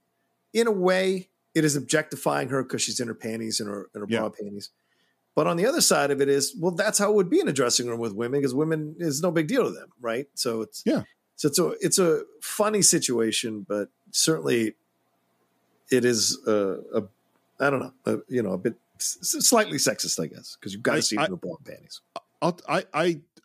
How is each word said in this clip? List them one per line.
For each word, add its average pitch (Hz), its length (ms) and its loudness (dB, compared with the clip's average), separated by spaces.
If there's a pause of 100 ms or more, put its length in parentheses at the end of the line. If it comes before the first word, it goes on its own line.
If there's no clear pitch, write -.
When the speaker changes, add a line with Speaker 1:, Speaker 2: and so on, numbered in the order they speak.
(520)
Speaker 1:
in 226 140 2
a 226 60 2
way, 185 580 2 (240)
it 160 100 4
is 143 120 4
objectifying 143 720 0
her 135 160 0
'cause 120 180 -4
she's - 180 -4
in 123 80 -4
her 110 60 -6
panties 113 460 -6
and 104 80 -6
her, 101 260 -10
and 104 80 -10
her 104 60 -10
Speaker 2:
Yeah. 113 120 0
Speaker 1:
bra 110 100 -2
panties. 101 400 -12 (640)
But 151 140 2
on 170 80 0
the 180 100 2
other 294 140 2
side 143 320 4
of 135 80 0
it 139 80 2
is, 139 280 2
well, 175 140 0
that's 190 280 0
how 202 120 2
it 208 60 4
would 185 140 4
be 330 100 4
in 320 80 2
a 170 40 0
dressing 120 360 2
room 117 100 -4
with 117 140 -2
women, 120 300 -2
'cause 131 120 0
women 156 440 -2
is 156 240 -2
no 180 100 2
big 160 160 0
deal 233 160 2
to 123 60 0
them, - 180 -12 (120)
right? 120 340 -4
So 113 280 -4
it's - 240 -12
Speaker 2:
Yeah. 247 160 2 (340)
Speaker 1:
so - 120 0
it's 139 100 0
a, 175 80 4 (140)
it's 175 180 2
a 165 260 4 (160)
funny 214 420 0
situation, 113 800 0
but 101 260 -4 (240)
certainly 135 640 0 (1120)
it 123 140 4
is 117 420 2
a, 101 340 0 (140)
a, 110 80 0 (580)
I 143 100 2
don't 131 100 0
know, 120 120 -10 (140)
a, 107 120 0 (100)
you 120 140 -2
know, 98 100 -2
a 92 60 -2
bit 113 160 -2 (240)
s-, - 220 -6
s-, - 260 -2
slightly 214 320 2
sexist, 101 440 -2
I 80 40 -4
guess, - 300 -16
'cause - 160 -12
you've 104 100 -12
gotta 120 160 2
Speaker 2:
I, - 20 2
Speaker 1:
see - 160 0
Speaker 2:
I, 151 100 0
Speaker 1:
her 92 100 -4
bra 85 200 -10
and - 80 -20
panties. - 360 -18 (420)
Speaker 2:
I'll, 170 160 0 (100)
I, 151 240 -2
I 165 280 0 (240)